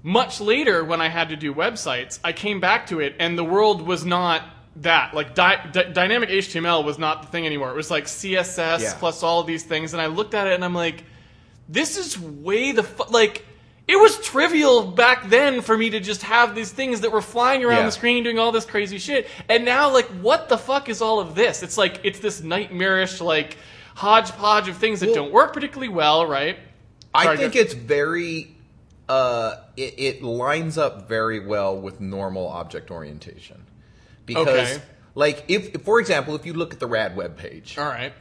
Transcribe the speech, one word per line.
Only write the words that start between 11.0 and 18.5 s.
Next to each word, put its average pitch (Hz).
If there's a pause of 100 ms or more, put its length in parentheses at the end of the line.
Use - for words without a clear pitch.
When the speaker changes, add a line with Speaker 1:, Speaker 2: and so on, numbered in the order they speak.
Speaker 1:
"This 294
is 349
way 175
the 226
fu-," -
like, 220 (440)
it 370
was 427
trivial 285
back 233
then 254
for 226
me 220
to 214
just 202
have 226
these 220
things 254
that 220
were 214
flying 254
around 240
Speaker 2:
Yeah. 226
Speaker 1:
the 214
screen 240
doing 233
all 226